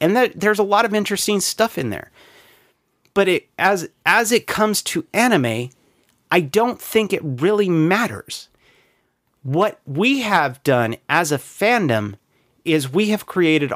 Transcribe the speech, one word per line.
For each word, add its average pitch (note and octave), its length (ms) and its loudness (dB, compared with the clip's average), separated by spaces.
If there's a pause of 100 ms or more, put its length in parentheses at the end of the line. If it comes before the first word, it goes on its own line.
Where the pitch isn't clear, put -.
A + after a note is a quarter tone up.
and F3 160 2
that, A#3+ 220 0
there's G#3 200 0
a G#3 60 2
lot G3+ 200 2
of G#3 100 -2
interesting G#3 460 -2
stuff - 380 -2
in B2+ 120 -4
there. - 200 -10 (1040)
But G3 140 2
it, F3 200 -2 (100)
as, F#3 300 0 (160)
as G#3 280 2
it A3+ 140 0
comes G#3+ 360 0
to - 320 -6
anime, C3 560 0 (600)
I F3 100 4
don't G#3+ 400 -2
think G#3+ 320 -2
it - 100 -4
really F3+ 460 0
matters. E3+ 800 -2 (920)
What D#3+ 440 -2
we A3+ 340 0
have E3 440 -2
done A#2+ 320 2 (120)
as D3+ 240 2
a C#3 60 0
fandom C3+ 800 0 (480)
is D3+ 280 0
we G#3 160 0
have G#3+ 180 -2
created D3+ 500 2